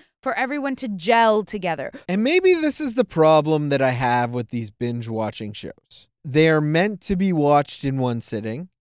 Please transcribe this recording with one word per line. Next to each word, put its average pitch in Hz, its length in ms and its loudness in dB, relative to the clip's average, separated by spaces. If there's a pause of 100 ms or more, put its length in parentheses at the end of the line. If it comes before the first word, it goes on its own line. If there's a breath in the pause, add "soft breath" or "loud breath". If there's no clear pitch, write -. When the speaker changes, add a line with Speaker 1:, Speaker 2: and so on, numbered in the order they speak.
(220 soft breath)
Speaker 1:
for - 140 -4
everyone 269 420 -4
to 269 100 -8
gel 214 560 2
together. 170 460 -6 (180 loud breath)
Speaker 2:
And 196 160 0
maybe 370 300 4
this 311 260 0
is 277 140 -6
the 233 120 0
problem 156 640 4
that 139 120 2
I 131 100 2
have 123 400 0
with 120 180 -6
these 117 200 -6
binge-watching 110 840 -6
shows. - 540 -16 (160)
They're 156 380 4
meant 170 400 0
to - 140 -4
be 185 180 0
watched 147 500 2
in 135 140 -2
one 120 240 -2
sitting. 113 480 -8 (120)